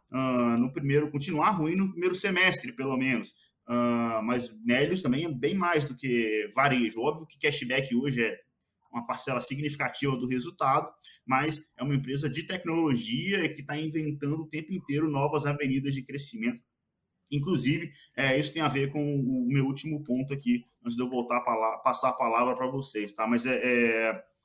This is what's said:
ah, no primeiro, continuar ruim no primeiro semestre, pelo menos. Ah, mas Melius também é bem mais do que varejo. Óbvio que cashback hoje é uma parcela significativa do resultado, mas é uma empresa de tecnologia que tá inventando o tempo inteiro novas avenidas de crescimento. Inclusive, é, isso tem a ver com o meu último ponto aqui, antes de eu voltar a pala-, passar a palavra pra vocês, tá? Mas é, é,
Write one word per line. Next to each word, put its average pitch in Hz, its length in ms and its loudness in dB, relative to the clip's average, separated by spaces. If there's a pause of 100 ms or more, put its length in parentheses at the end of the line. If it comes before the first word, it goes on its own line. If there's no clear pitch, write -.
(120)
ah, 123 460 2
no 131 160 2
primeiro, 147 380 2
continuar 151 400 2
ruim 170 240 0
no 190 160 2
primeiro 180 240 0
semestre, 180 580 2
pelo 135 240 -2
menos. 127 340 0 (360)
Ah, 120 560 0
mas 120 280 -2 (140)
Melius 139 380 2
também 139 220 2
é 165 60 -4
bem 139 220 0
mais 175 320 2
do 123 100 -10
que 110 600 0
varejo. 123 440 2
Óbvio 156 280 -2
que - 100 -20
cashback 135 580 0
hoje 123 280 2
é 104 160 -2 (520)
uma 120 160 -8
parcela 117 320 -2
significativa 143 800 -2
do 123 100 -2
resultado, 127 640 0 (340)
mas 147 320 0 (200)
é 127 60 -6
uma 143 120 0
empresa 139 340 -2
de 170 160 -6
tecnologia 165 1000 0
que 143 160 -12
tá 143 140 -6
inventando 156 640 -4
o 156 80 -12
tempo 156 240 -8
inteiro 156 360 -2
novas 143 360 0
avenidas 139 500 0
de 131 80 -4
crescimento. 131 560 -6 (720)
Inclusive, 147 580 0 (280)
é, 135 200 2
isso 147 140 0
tem 165 100 -4
a 151 60 2
ver 139 240 0
com 151 80 -4
o 135 480 0
meu 135 180 4
último 147 380 -4
ponto 135 300 -2
aqui, 120 320 0 (180)
antes 117 140 -4
de 123 40 -2
eu 127 80 -2
voltar 120 280 0
a 120 40 2
pala-, 113 360 0
passar 131 320 0
a - 40 2
palavra 120 400 2
pra 127 140 -2
vocês, 131 460 -4
tá? 110 120 -2
Mas 120 200 2
é, 127 180 0
é, 113 600 2 (220)